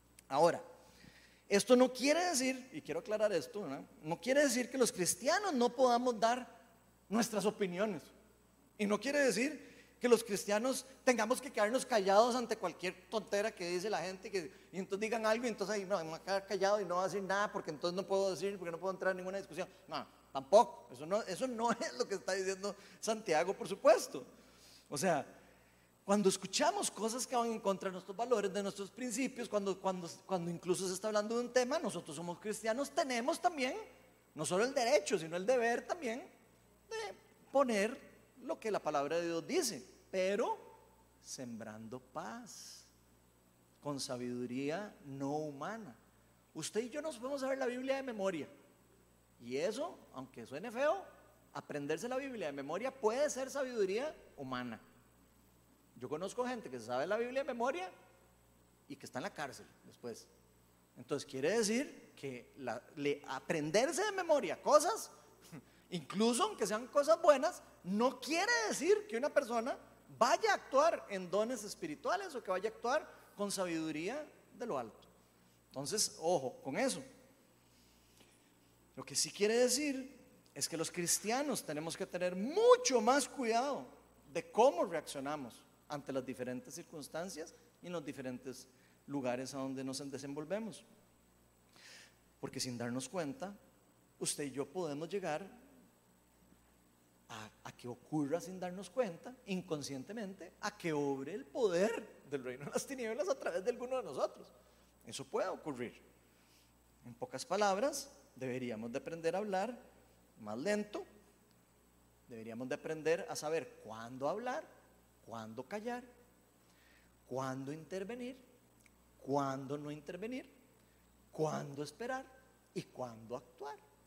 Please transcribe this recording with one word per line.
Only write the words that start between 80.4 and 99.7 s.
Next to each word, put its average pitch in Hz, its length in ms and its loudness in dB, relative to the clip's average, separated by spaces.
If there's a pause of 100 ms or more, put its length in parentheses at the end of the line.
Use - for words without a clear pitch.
es 143 140 -4
que 165 80 -4
los 160 160 -2
cristianos 220 720 0
tenemos 156 320 -4
que 185 100 -4
tener 180 300 -2
mucho 359 640 6
más 262 280 6
cuidado 233 580 0 (460)
de 165 200 -4
cómo 285 320 6
reaccionamos 147 800 -4 (240)
ante 147 240 -6
las 131 120 0
diferentes 127 500 -6
circunstancias 175 800 -10 (280)
y - 40 -16
en 180 60 -6
los 160 120 -4
diferentes 127 640 -8 (380)
lugares 131 480 -2
a 135 40 -6
donde 135 260 -4
nos 135 140 -6 (120)
desenvolvemos. 151 760 -6 (1600)
Porque 135 200 -8
sin 127 160 -4
darnos 120 320 -4
cuenta, 175 460 -6 (640)
usted 156 260 -2
y 139 60 -4
yo 135 160 -4
podemos 165 420 -4
llegar 180 400 -2 (1800)
a, 107 220 -12 (140)
a 127 80 -12
que - 160 -14
ocurra 151 520 -2
sin 180 200 -10
darnos 180 300 -8
cuenta, 240 440 -4 (120)
inconscientemente, 185 1120 -6